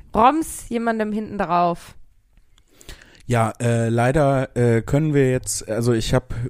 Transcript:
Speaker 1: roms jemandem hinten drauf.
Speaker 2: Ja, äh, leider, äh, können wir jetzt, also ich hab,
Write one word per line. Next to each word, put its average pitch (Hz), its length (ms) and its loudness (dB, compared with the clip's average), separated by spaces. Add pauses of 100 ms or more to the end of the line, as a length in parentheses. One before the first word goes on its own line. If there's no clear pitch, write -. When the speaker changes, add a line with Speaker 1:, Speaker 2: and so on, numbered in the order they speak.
(160)
Speaker 1:
roms 285 540 2
jemandem 226 420 -2
hinten 208 260 -6
drauf. 175 580 -2 (1300)
Speaker 2:
Ja, 113 360 0
äh, 117 280 0
leider, 131 680 0
äh, 117 240 2
können 147 320 0
wir 139 160 4
jetzt, - 400 -4
also 117 240 0
ich 113 220 0
hab, - 180 -2 (160)